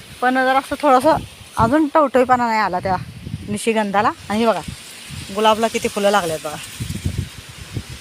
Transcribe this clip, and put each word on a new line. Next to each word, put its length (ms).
पण 140
जरासं 460
थोडंसं 340
अजून 360
टवटवीपणा 540
नाही 120
आला 200
त्या 160
निशिगंधाला. 640
आणि 100
हे 60
बघा 160
गुलाबला 320
किती 200
फुलं 220
लागले 240
आहेत 120
बघा. 120